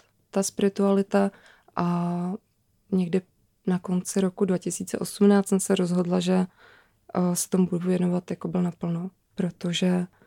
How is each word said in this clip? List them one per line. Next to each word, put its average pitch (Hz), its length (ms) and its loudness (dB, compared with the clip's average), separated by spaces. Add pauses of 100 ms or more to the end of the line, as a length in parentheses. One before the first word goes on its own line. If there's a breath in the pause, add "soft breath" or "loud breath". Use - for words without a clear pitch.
(320)
ta 196 120 0
spiritualita. 196 880 2 (440 soft breath)
A 175 580 -2 (580)
někdy 185 300 0 (460)
na 180 120 0
konci 185 420 -2
roku 190 240 0
dva 180 120 0
tisíce 180 400 -6
osmnáct 202 500 2
jsem 190 120 2
se 190 160 0
rozhodla, 180 440 0
že, 185 280 2 (640 soft breath)
eh, 180 220 0
se - 140 -4
tomu 185 180 2
budu 175 200 -2
věnovat 180 420 0
jako 175 180 -8
byl 180 140 -2
naplno, 175 500 -4 (240)
protože 180 720 -2 (200)